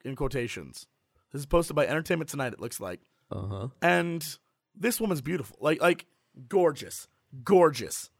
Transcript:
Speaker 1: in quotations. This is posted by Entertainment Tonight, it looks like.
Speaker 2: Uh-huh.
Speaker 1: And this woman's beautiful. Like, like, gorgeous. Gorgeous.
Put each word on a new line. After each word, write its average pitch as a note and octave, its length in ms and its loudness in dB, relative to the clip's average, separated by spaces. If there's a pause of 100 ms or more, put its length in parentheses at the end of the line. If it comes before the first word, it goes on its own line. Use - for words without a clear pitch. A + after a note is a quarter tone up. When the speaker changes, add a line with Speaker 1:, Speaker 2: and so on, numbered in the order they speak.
Speaker 1:
in C3 120 -8
quotations. A#2+ 720 -6 (440)
This C#3 100 -8
is C#3 40 -12
posted E3+ 300 2
by D3 120 2
Entertainment D#3+ 420 -2
Tonight, C3 240 -4
it - 60 -16
looks - 200 -8
like. F#2 200 -8 (320)
Speaker 2:
Uh-huh. G2 380 -6 (120)
Speaker 1:
And E3+ 440 0 (500)
this A3 240 -2
woman's F#3 220 -2
beautiful. D3 400 -6
Like, D3+ 200 2
like, E3+ 240 4 (440)
gorgeous. D3+ 580 2 (360)
Gorgeous. D3+ 680 4 (100)